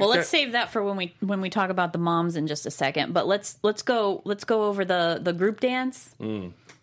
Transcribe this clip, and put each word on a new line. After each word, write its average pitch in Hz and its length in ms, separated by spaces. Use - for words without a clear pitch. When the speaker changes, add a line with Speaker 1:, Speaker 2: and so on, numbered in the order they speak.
Speaker 1:
Well, 202 80
Speaker 2:
yak, 240 80
Speaker 1:
let's - 160
Speaker 2:
yak. 330 80
Speaker 1:
save 262 120
that 233 200
for 220 100
when 202 140
we, 180 240
when 196 200
we 185 100
talk 190 200
about 180 220
the 175 80
moms 170 340
in 156 140
just 151 180
a - 40
second. 143 420
But 170 160
let's, 202 340
let's 208 200
go, 214 420
let's 202 200
go 220 200
over 202 200
the, 175 380
the 175 100
group 190 280
dance. 254 600
Speaker 2:
Mm. 104 320